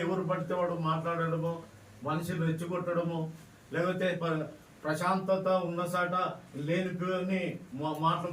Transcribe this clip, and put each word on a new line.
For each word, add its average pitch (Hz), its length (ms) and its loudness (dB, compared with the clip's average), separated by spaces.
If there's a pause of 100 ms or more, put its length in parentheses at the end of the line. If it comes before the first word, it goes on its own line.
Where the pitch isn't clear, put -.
ఎవరు 185 180 2 (100)
పడితే 160 260 -2
వాడు 170 180 2 (140)
మాట్లాడడము, 165 640 0 (560)
మనుషులు 165 380 -2
రెచ్చగొట్టడము, 170 680 0 (540)
లేకపోతే 180 360 2 (140)
ప-, 160 240 0 (380)
ప్రశాంతత 185 640 2 (220)
ఉన్న 175 120 0 (120)
సాట 175 200 2 (540)
లేని 180 320 2
పేరుని 185 420 0 (380)
మా-, 151 240 -2
మాటలు 165 280 2